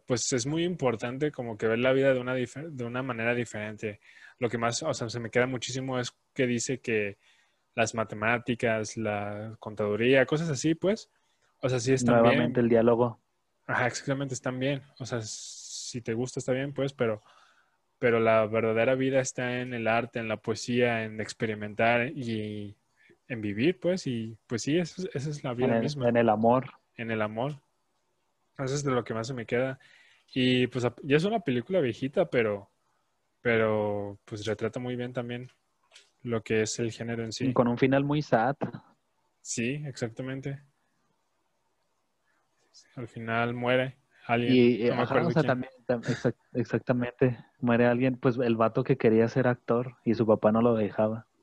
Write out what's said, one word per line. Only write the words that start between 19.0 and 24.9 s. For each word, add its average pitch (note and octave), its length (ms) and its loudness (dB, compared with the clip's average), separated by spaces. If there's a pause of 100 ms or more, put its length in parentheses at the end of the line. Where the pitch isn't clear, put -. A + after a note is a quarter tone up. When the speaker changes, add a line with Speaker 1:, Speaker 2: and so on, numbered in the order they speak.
Speaker 1:
está B2+ 400 -4
en B2+ 120 -8
el A#2 140 -4
arte, A#2 320 0
en A2+ 80 -6
la G#2+ 100 -4
poesía, A#2 680 0
en A2 180 -8
experimentar A2 840 0
y G#2+ 680 -6 (540)
en A#2 120 -8
vivir, G#2+ 380 -2
pues, F3+ 280 -4
y, A2+ 300 -6 (100)
pues, A#2 160 -6
sí, D3 140 0
eso F3+ 260 -4